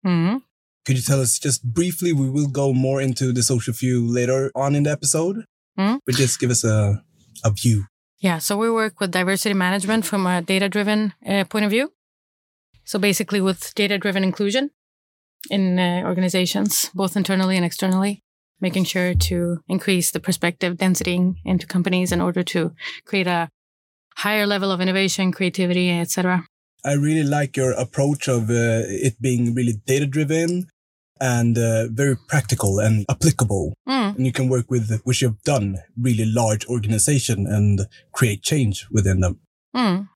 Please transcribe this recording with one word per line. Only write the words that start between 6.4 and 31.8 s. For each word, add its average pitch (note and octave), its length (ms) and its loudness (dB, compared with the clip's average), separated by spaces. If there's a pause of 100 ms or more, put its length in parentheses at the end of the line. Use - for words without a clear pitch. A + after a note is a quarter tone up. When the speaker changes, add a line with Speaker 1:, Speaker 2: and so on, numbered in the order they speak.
Speaker 2:
us A#2 120 0
a, G#2+ 400 2 (400)
a A2 80 2
view. G2+ 340 0 (340)
Speaker 1:
Yeah, F3+ 200 0
so G3+ 180 -2
we A3+ 120 0
work A3 300 -2
with G3 120 0
diversity F#3+ 440 0
management G3 500 2
from G3 220 0
a F3+ 160 2
data-driven, G3+ 680 0 (140)
uh, G3 180 0
point G#3+ 200 -2
of G3+ 60 0
view. C4 200 0 (920)
So - 160 -6
basically G3 420 0
with F#3+ 320 -2
data-driven G3 500 0
inclusion G#3 460 0 (800)
in, F#3 300 2
uh, F3+ 260 0
organizations, F#3 880 0
both F#3 240 -2
internally F#3+ 380 0
and F3 100 2
externally, F#3+ 560 -2 (380)
making F#3 240 0
sure F3+ 320 -2
to F3 420 0 (100)
increase F#3 440 0
the D#3 80 -6
perspective F3 580 -2
density F#3 380 0
in-, F3+ 200 0 (100)
into F#3 200 -2
companies F3+ 460 0
in F3 100 0
order F3+ 220 -2
to E3+ 300 -2 (320)
create F#3+ 220 -2
a E3+ 220 -2 (680)
higher G#3 280 0
level G3 260 0
of F3+ 100 -2
innovation, F#3 500 0
creativity, F3+ 580 0
et E3+ 220 -2
cetera. F3+ 340 0 (400)
Speaker 2:
I C#3+ 80 0
really D3+ 300 2
like C#3+ 340 -2
your C3 140 2
approach C#3 560 -2
of, A#2 240 0
uh, A#2 320 2 (240)
it A#2 140 -2
being A#2+ 340 0
really A#2+ 180 0 (120)
data-driven D#3 840 0 (520)
and, A#2+ 380 2
uh, A2+ 340 2